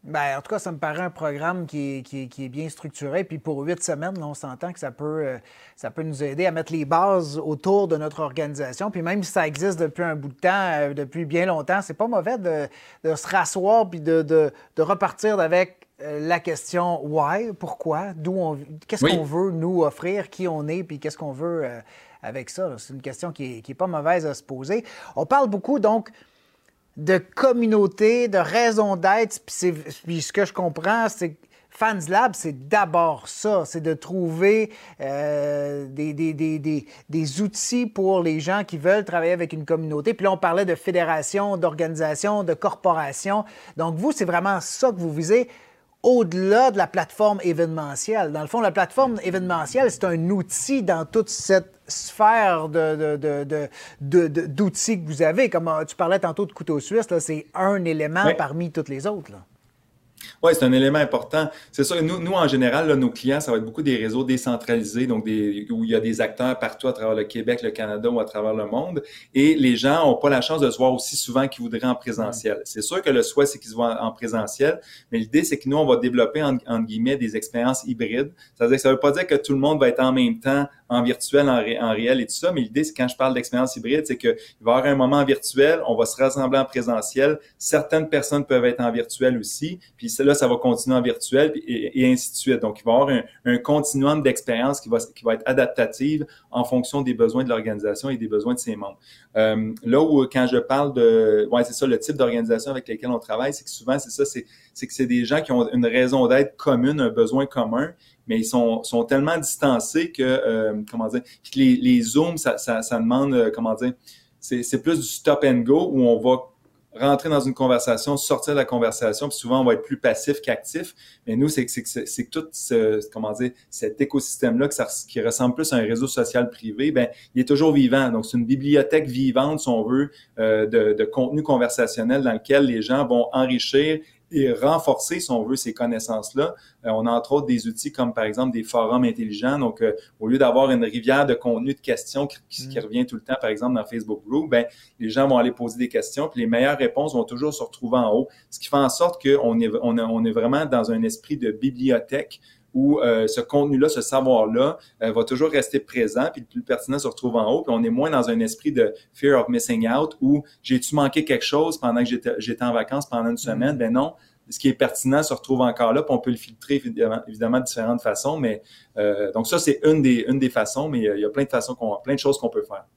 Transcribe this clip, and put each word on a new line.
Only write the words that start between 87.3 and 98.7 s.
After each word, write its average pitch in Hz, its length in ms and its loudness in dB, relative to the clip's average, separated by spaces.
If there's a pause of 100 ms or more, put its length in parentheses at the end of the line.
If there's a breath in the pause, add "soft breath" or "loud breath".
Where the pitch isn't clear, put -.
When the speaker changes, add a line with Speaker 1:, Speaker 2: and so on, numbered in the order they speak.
Speaker 2:
certaines 156 520 0
personnes 143 360 0
peuvent 123 200 4
être 120 160 2
en 120 100 0
virtuel 123 460 0
aussi, 160 420 -8 (180 soft breath)
puis 117 220 -10
là, 139 140 6
ça 139 140 2
va 123 80 4
continuer 123 400 2
en 123 60 4
virtuel, 131 500 2
puis 151 160 -6
et, 123 340 -2
et 127 100 6
ainsi 127 200 0
de - 60 -8
suite. 127 240 0
Donc, 107 180 -4
il - 60 -8
va 117 60 2
y 117 40 6
avoir 139 140 6
un, 123 120 2 (240 loud breath)
un 123 120 2
continuum 147 640 0
d'expérience 127 580 0
qui - 80 -18
va, 113 100 0 (160)
qui - 120 -10
va 113 80 2
être 113 120 -4
adaptative 131 800 0 (260 soft breath)
en 120 120 -2
fonction 127 380 -2
des 127 120 -2
besoins 117 300 2
de 123 60 -4
l'organisation 107 600 -4
et 127 80 -4
des 113 100 -6
besoins 107 260 0
de 120 60 -4
ses 110 160 -6